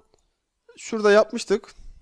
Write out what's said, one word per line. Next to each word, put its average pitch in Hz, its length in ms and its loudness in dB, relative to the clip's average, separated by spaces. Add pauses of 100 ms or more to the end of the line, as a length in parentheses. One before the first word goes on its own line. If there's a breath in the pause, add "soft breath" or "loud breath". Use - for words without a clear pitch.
(760)
şurada 208 340 -2
yapmıştık. 214 640 -2 (260)